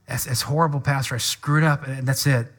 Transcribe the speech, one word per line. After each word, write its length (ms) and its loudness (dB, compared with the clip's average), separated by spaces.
That's, 180 -4
that's 180 -2
horrible, 380 0
Pastor. 340 -2
I 40 -4
screwed 440 0
up, 240 2
and 200 -4
that's 200 0
it. 320 2